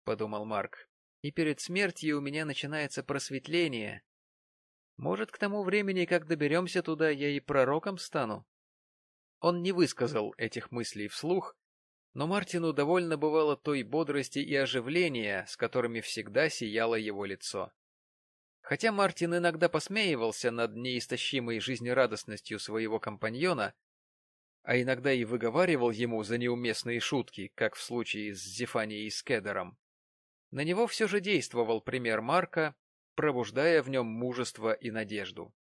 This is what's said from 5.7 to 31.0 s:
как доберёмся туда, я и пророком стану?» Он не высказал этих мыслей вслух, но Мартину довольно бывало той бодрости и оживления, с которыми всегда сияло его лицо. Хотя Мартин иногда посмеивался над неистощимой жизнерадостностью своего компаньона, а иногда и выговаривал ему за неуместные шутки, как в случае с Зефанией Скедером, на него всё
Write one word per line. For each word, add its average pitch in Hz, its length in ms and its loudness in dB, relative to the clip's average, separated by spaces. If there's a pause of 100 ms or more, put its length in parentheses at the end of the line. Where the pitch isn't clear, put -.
как 170 220 2
доберёмся 165 560 2
туда, 160 280 2
я 143 180 0
и 143 120 0
пророком 147 580 2
стану?» 110 480 -4 (960)
Он 175 220 2
не 190 100 2
высказал 131 640 2
этих - 360 -6
мыслей 107 360 -6
вслух, 175 480 -2 (580)
но 143 140 -2
Мартину 180 440 0
довольно 160 440 4
бывало 151 400 4
той 143 260 0
бодрости 143 560 0
и 139 160 -2
оживления, 127 920 2
с - 80 -12
которыми 117 440 0
всегда 110 480 0
сияло 113 460 0
его 104 300 -2
лицо. 95 480 -6 (880)
Хотя - 300 0
Мартин 175 440 2
иногда 170 320 4
посмеивался 147 840 0
над 117 260 0
неистощимой 120 840 -2
жизнерадостностью 117 1000 0
своего 110 420 -2
компаньона, 113 760 -2 (880)
а 123 180 2
иногда 127 320 2
и 120 120 2
выговаривал 120 640 2
ему 113 320 -2
за 113 160 -2
неуместные 120 640 -2
шутки, - 540 -2
как - 200 0
в - 80 -10
случае 107 520 -4
с 95 40 -12
Зефанией 107 720 -4
Скедером, 101 640 -4 (760)
на 135 120 -6
него 180 240 2
всё 220 220 0